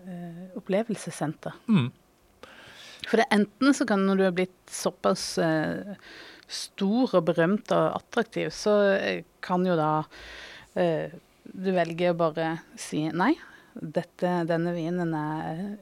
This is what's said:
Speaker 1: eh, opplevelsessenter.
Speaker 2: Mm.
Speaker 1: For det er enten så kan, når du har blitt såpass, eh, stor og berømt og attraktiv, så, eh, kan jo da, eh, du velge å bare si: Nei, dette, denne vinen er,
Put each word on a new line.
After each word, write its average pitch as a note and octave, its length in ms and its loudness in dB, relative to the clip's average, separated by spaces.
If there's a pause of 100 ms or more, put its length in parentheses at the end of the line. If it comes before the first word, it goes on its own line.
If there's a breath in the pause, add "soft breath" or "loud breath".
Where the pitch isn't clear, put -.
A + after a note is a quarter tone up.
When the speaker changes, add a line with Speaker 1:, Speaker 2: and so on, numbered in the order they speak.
Speaker 1:
eh, F3 480 -12
opplevelsessenter. F#3 960 -4 (160)
Speaker 2:
Mm. D3 240 4 (1120 loud breath)
Speaker 1:
For A3 120 2
det A3 100 4
er - 80 4
enten B3+ 400 4
så C#4 100 0
kan, G3+ 200 2
når G3 100 4
du F#3+ 80 4
har F#3 80 4
blitt F3+ 340 -2
såpass, - 720 -2
eh, E3+ 560 -2 (540 loud breath)
stor G#3+ 680 -2
og F3 120 6
berømt F3 440 2
og E3+ 300 2
attraktiv, - 480 -4
så, G3+ 500 2
eh, F#3+ 240 -2 (200)
kan F3+ 240 0
jo F3+ 100 2
da, D#3 280 2 (720 loud breath)
eh, D#3+ 320 2 (380)
du F#3+ 260 -4
velge E3+ 380 2
å E3+ 60 0
bare E3 440 0 (160)
si: D#3 340 -4
Nei, F#3 240 2 (400 loud breath)
dette, E3+ 720 -2
denne E3+ 280 0
vinen E3+ 400 -2
er, D#3+ 680 -6